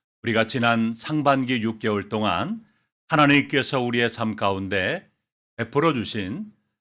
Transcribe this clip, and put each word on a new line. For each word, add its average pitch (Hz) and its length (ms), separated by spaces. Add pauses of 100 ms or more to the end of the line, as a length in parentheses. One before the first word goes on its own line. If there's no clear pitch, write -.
(240)
우리가 113 220
지난 117 460
상반기 135 680
육 110 160
개월 104 320
동안 107 520 (460)
하나님께서 143 720
우리의 120 300
삶 110 260
가운데 98 720 (480)
베풀어 143 380
주신 113 580 (280)